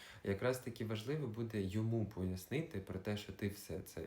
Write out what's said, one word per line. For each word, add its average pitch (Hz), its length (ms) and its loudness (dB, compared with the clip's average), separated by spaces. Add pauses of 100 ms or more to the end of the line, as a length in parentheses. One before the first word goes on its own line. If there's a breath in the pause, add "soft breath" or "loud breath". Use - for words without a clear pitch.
(240 loud breath)
Якраз 123 360 4
таки 120 260 -4
важливо 117 420 0
буде 110 340 0
йому 110 440 4
пояснити 95 760 0
про 92 200 -4
те, 101 180 0
що - 160 -6
ти - 140 0
все 85 320 -4
це - 280 -6